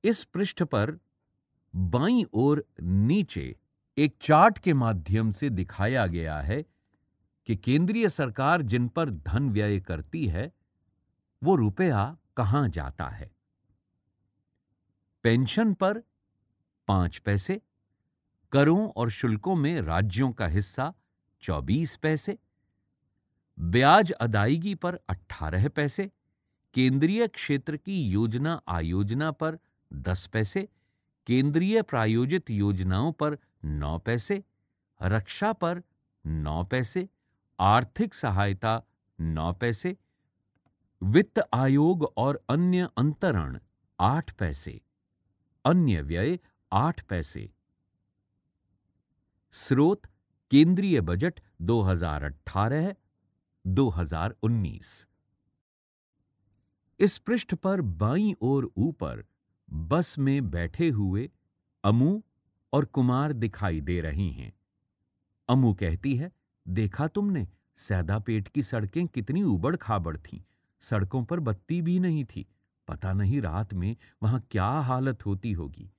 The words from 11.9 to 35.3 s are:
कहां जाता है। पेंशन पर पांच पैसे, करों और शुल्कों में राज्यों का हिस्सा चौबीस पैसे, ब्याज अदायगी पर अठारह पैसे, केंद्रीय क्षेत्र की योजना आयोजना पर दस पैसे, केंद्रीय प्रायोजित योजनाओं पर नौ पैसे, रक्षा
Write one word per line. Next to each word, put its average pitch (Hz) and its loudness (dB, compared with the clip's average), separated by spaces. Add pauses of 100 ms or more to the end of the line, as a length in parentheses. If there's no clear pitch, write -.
कहां 120 2
जाता 71 -8
है। - -14 (1900)
पेंशन 131 2
पर 208 -2 (840)
पांच 92 0
पैसे, 104 -2 (880)
करों 165 4
और 117 -2
शुल्कों 113 -2
में 151 0
राज्यों 95 0
का 104 -4
हिस्सा 104 -2 (480)
चौबीस 87 -2
पैसे, 156 -4 (1200)
ब्याज 147 6
अदायगी 123 0
पर 175 -6 (100)
अठारह 92 -2
पैसे, 156 -4 (640)
केंद्रीय 147 2
क्षेत्र 147 -6
की 196 -6
योजना 120 0
आयोजना 101 -2
पर 160 -6 (340)
दस 90 -4
पैसे, 113 -4 (580)
केंद्रीय 160 2
प्रायोजित 120 0
योजनाओं 101 0
पर 151 -2 (280)
नौ 76 -4
पैसे, 120 -4 (580)
रक्षा 110 -2